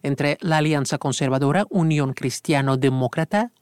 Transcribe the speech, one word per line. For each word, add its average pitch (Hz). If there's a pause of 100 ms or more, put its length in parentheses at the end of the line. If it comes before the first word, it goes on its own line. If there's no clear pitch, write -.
entre 143
la 160
Alianza 151
Conservadora 139
Unión 147
Cristiano-Demócrata, 139